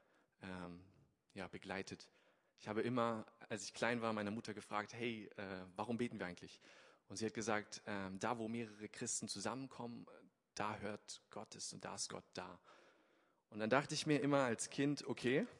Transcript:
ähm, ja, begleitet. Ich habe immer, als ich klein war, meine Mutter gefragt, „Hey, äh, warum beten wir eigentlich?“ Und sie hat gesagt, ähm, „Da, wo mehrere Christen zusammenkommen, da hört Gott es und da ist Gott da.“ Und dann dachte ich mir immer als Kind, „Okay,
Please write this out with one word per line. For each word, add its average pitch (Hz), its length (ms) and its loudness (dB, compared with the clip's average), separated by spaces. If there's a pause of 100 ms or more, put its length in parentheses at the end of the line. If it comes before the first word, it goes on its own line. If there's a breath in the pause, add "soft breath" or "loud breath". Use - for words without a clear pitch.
(420 soft breath)
ähm, 90 400 -8 (520)
ja, 92 160 -6
begleitet. 95 580 -6 (520 soft breath)
Ich - 100 -6
habe 107 120 2
immer, 117 440 2 (240)
als 107 160 -2
ich - 80 -8
klein 117 280 4
war, 113 120 4
meine 104 180 2
Mutter 110 220 -4
gefragt, 104 400 -2
„Hey, 113 320 -2 (100)
äh, 95 300 -4 (100)
warum 110 220 0
beten 117 220 0
wir 95 80 0
eigentlich?“ 87 340 -10 (480 loud breath)
Und 101 80 -8
sie 110 80 0
hat 107 80 0
gesagt, 107 540 0
ähm, 98 320 -2
„Da, 117 180 2
wo 110 100 -2
mehrere 107 400 -4
Christen - 400 -2
zusammenkommen, 117 800 -4 (460)
da 104 240 -2
hört 104 520 -6
Gott - 260 -10
es - 180 -8
und 98 100 -10
da 95 120 -6
ist - 120 -2
Gott - 180 -8 (100)
da.“ 90 220 -6 (920 loud breath)
Und 110 100 -8
dann 110 100 2
dachte 139 240 6
ich 147 120 0
mir 147 160 6
immer 139 220 8
als 117 260 2
Kind, 143 380 2
„Okay, 127 400 4 (120)